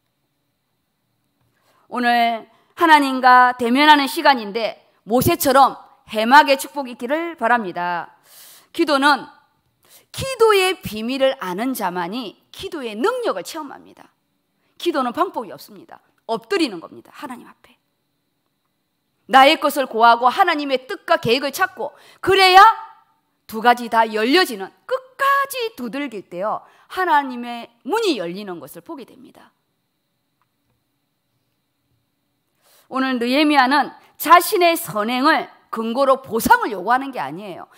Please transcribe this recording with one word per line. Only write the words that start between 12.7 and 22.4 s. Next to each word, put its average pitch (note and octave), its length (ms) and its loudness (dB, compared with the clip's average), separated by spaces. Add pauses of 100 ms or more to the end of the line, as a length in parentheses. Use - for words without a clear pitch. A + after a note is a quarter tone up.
능력을 D4 480 -4
체험합니다. E3+ 680 -18 (680)
기도는 C#4 340 -2
방법이 D4 400 -6
없습니다. - 480 -20 (260)
엎드리는 A3+ 540 -4
겁니다. - 320 -20
하나님 A#3+ 360 -18
앞에. - 280 -20 (1500)
나의 C4+ 320 6
것을 C#4+ 280 -2
구하고 A#3 420 4
하나님의 D4 580 0
뜻과 E4+ 320 -2
계획을 C4+ 340 -2
찾고, F4+ 400 -6 (280)
그래야 F#4+ 420 6 (840)